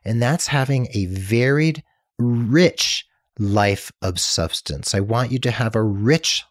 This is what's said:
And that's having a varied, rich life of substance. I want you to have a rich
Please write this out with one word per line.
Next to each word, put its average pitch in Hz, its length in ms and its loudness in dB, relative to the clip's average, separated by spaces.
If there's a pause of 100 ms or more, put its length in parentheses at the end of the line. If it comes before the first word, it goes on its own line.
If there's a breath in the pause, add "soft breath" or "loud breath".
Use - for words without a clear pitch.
And 117 160 0
that's 135 280 0
having 131 440 0
a 101 140 0
varied, 127 760 0 (360)
rich 120 880 2 (320)
life 101 520 0 (120)
of 92 160 -4
substance. - 760 -4
I 98 60 0
want 113 300 -2
you 127 80 -2
to 123 120 -2
have 113 240 -2
a 110 80 2
rich 110 680 0